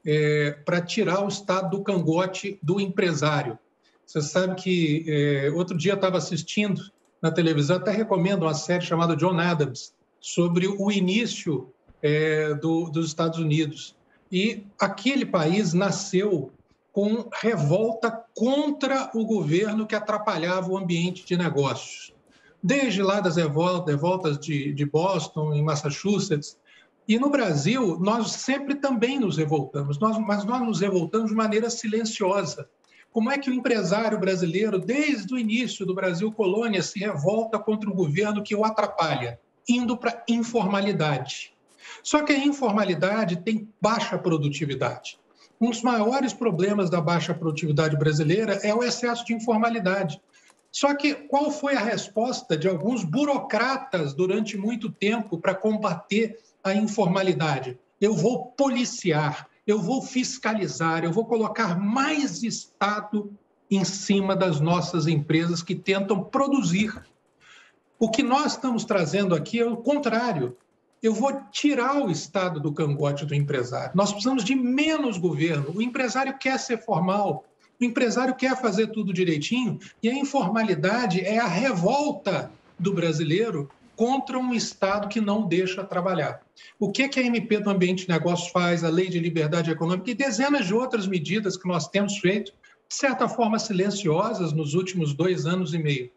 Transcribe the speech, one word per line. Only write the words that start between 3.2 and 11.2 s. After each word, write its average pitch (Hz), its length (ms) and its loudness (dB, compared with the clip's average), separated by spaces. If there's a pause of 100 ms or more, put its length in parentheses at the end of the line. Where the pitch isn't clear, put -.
Você 160 140 -4
sabe 180 340 0
que, 165 540 0
é, 143 420 2
outro 175 260 -2
dia 185 180 2
eu 190 60 -2
tava 185 180 2
assistindo 175 640 -2 (400)
na 160 80 4
televisão, 160 480 2
até 185 120 -2
recomendo 196 520 2
uma 156 120 2
série 175 300 0
chamada 170 320 2
John 170 220 2
Adams, 151 560 0 (260)
sobre 175 460 2
o 202 260 0
início, 185 800 0 (300)